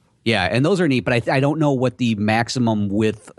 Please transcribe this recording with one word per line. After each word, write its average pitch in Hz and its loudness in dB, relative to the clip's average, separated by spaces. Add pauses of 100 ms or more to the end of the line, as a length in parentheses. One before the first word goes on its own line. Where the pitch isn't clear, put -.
(260)
yeah, 110 0
and 117 0
those 175 2
are 175 0
neat, 131 0
but 120 0
I, 156 0
I 135 2
don't 143 0
know 147 2
what 127 -2
the 117 0
maximum 110 0
width 107 -2